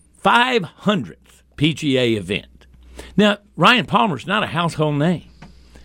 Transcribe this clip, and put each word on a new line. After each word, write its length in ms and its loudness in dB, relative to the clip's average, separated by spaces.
five 480 2
hundredth 800 -6
P 180 0
G 240 -2
A 160 2
event. 520 -8
Now, 220 2
Ryan 300 4
Palmer's 400 -2
not 180 -2
a 20 -8
household 500 -2
name. 280 0